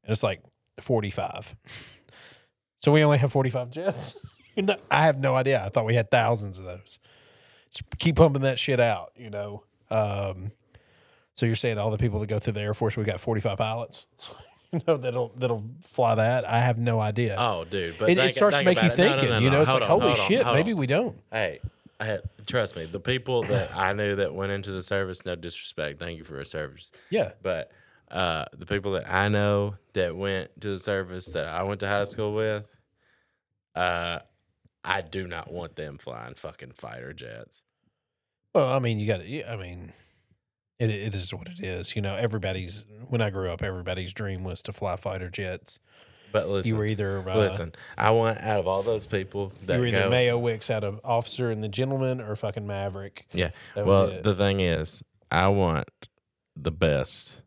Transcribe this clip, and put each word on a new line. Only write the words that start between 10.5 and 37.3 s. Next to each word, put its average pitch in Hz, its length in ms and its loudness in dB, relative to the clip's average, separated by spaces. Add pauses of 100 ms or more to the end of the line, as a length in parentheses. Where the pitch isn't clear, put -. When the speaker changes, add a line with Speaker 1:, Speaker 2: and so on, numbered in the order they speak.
Speaker 1:
so 123 80 0
you're 113 100 2
saying 113 220 0
all 104 120 0
the 107 80 -2
people 107 220 2
that 107 80 -2
go 107 100 0
through 110 160 -2
the 104 60 -4
Air 104 140 -2
Force, 110 240 0
we 107 80 -2
got 95 160 -2
forty-five 104 360 -2
pilots, 113 500 -4 (320)
<laughs> - 340 -20
you 165 120 -2
know, 156 120 4
that'll, 123 400 -2
that'll 120 260 -2 (200)
fly 113 320 2
that? 117 280 2
I 117 160 2
have 120 180 4
no 117 220 2
idea. 107 400 0
Speaker 2:
Oh, 101 240 0
dude, 85 340 -4
but 107 120 4
Speaker 1:
It, 180 80 6
it 127 60 4
Speaker 2:
think, 135 100 4
Speaker 1:
starts 190 240 4
to 143 80 2
Speaker 2:
think 180 120 6
Speaker 1:
make 113 60 4
you 170 60 6
Speaker 2:
about - 100 2
it. - 20 6
No, 180 60 8
no, - 60 6
Speaker 1:
thinking, 135 160 2
Speaker 2:
no, 110 100 4
Speaker 1:
you 127 100 6
Speaker 2:
no. 139 60 6
Speaker 1:
know? 147 60 6
It's 143 80 6
Speaker 2:
Hold 131 140 4
Speaker 1:
like, 101 60 0
Speaker 2:
on, 185 120 6
Speaker 1:
"Holy 123 100 6
Speaker 2:
hold 113 80 4
on, 95 80 2
Speaker 1:
shit, 240 160 4
Speaker 2:
hold 120 140 4
Speaker 1:
maybe 202 160 2
Speaker 2:
on. 190 40 0
Speaker 1:
we 135 100 0
don't." 151 300 0 (140)
Speaker 2:
Hey, 92 300 -2 (400)
hey, 107 180 -2 (260)
trust 113 300 -2
me, 82 120 -8
the 90 120 -8
people 123 440 -2
that 95 280 0
Speaker 1:
<laughs> - 20 -12
Speaker 2:
I 95 200 0
knew 104 240 0
that 85 180 0
went 98 160 -2
into 98 200 -6
the 92 120 -6
service, 95 420 -2
no 90 100 -4
disrespect, 80 640 -8
thank 85 200 -10
you 78 80 -16
for 76 100 -14
your 69 80 -8
service. 73 480 -10 (180)
Speaker 1:
Yeah. 165 220 -2 (100)
Speaker 2:
But, 87 300 -4 (400)
uh, 82 400 0
the 82 140 -16
people 101 280 -2
that 85 160 -4
I 98 200 2
know 101 460 2 (180)
that 90 200 0
went 95 460 -6
to 104 120 -6
the 95 80 -6
service 92 480 -4
that 76 200 -4
I 85 160 -4
went 101 160 -4
to 101 80 -4
high 101 160 2
school 104 300 -4
with, 107 320 -2 (1120)
uh, 87 440 -2 (640)
I 95 180 0
do 90 260 -8
not 85 240 -10
want 85 240 -10
them 73 240 -12
flying 60 340 -14
fucking 65 380 -18
fighter 62 420 -14
jets. 58 500 -18 (920)